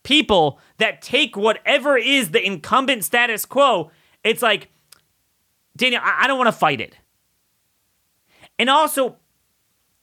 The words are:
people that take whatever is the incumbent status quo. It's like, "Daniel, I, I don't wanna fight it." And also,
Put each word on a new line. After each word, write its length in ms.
people 560
that 240
take 340
whatever 600
is 320
the 160
incumbent 580
status 440
quo. 420
It's 200
like, 260
"Daniel, 280
I, 200
I 40
don't 100
wanna 140
fight 300
it." 160
And 100
also, 480